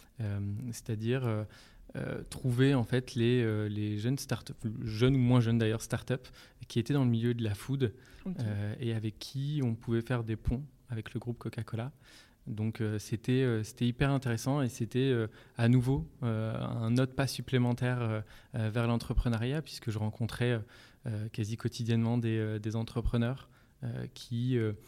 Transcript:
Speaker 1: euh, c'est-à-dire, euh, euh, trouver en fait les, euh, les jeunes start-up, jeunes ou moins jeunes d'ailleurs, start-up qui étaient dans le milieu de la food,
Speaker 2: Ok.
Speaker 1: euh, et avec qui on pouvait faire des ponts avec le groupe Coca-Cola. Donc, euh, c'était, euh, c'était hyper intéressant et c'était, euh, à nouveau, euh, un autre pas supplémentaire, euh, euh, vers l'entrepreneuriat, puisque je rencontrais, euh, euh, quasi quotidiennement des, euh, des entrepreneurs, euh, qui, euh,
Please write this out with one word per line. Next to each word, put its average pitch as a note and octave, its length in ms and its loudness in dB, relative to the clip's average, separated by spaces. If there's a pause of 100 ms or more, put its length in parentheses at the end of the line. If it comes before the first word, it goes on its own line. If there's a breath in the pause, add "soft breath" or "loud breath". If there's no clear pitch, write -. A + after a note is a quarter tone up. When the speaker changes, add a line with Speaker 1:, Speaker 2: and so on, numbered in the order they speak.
(200 loud breath)
Speaker 1:
euh, G2+ 200 -4 (320)
c'est-à-dire, A#2 540 -2
euh, G#2+ 180 0 (520 loud breath)
euh, - 360 -6
trouver C3 420 4
en B2 100 4
fait B2+ 300 -2
les, A#2+ 300 4
euh, G#2+ 260 2
les G#2 300 -2
jeunes B2 180 0
start-up, - 400 -6 (260)
jeunes A#2+ 320 4
ou C3 40 6
moins B2 220 8
jeunes A#2 180 4
d'ailleurs, A2+ 240 2
start-up - 440 -4 (400 loud breath)
qui - 120 0
étaient A#2 140 2
dans C#3 120 4
le B2 60 4
milieu A#2 240 2
de A#2 80 -2
la G#2 100 0
food, C3 400 -2 (320 loud breath)
Speaker 2:
Ok. F3+ 140 -4
Speaker 1:
euh, G#2+ 400 -2
et A#2 160 -2
avec A2 240 -4
qui C#3+ 440 -4
on A2+ 120 0
pouvait A#2 260 0
faire A#2 220 0
des A2 120 -2
ponts B2 280 -2 (260)
avec A2+ 240 -6
le A#2 60 -6
groupe A#2+ 180 -6
Coca-Cola. A#2 540 -6 (560 loud breath)
Donc, A2 340 -2
euh, G#2+ 160 0
c'était, B2+ 460 0
euh, A2+ 200 2
c'était - 220 -4
hyper B2+ 240 2
intéressant C3 540 0
et A#2+ 60 0
c'était, B2 420 0
euh, A2+ 160 2 (280 loud breath)
à A#2 140 4
nouveau, C3 400 4 (140)
euh, A2 360 -2
un A#2+ 380 0
autre C3 160 2
pas C3+ 140 0
supplémentaire, B2 720 0
euh, A2 200 0 (340 loud breath)
euh, A2 160 0
vers A#2 160 2
l'entrepreneuriat, A#2 720 0
puisque - 300 -8
je G#2+ 80 -2
rencontrais, A2 540 0
euh, A2+ 60 0 (460 loud breath)
euh, G#2+ 240 -4
quasi A2 280 -4
quotidiennement A#2 600 0
des, A2+ 220 0
euh, G#2+ 180 -2
des G#2+ 180 -4
entrepreneurs, A#2 760 0 (340 soft breath)
euh, B2 320 -6
qui, B2 420 0
euh, A2 160 2 (140 loud breath)